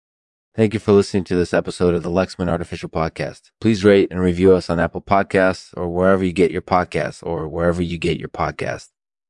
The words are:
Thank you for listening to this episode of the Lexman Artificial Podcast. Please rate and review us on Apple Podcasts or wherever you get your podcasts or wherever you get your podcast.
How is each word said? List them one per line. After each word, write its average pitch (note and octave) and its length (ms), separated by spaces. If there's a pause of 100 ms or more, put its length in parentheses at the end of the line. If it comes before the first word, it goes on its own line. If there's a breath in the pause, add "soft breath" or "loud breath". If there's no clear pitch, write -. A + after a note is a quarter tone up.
(560)
Thank A2 180
you G#2+ 80
for G#2+ 100
listening G2+ 320
to F#2 140
this F2+ 160
episode F2 420
of E2 80
the F2 80
Lexman F2+ 380
Artificial E2+ 400
Podcast. - 640 (100)
Please G#2 240
rate G2 260
and E2+ 80
review F#2 340
us F2+ 160
on E2+ 80
Apple F2 240
Podcasts G2 760
or F2 100
wherever F#2 380
you F2+ 80
get E2+ 180
your F2 100
podcasts F2 640
or E2+ 220
wherever E2+ 340
you E2+ 160
get D#2+ 220
your - 100
podcast. - 600 (400)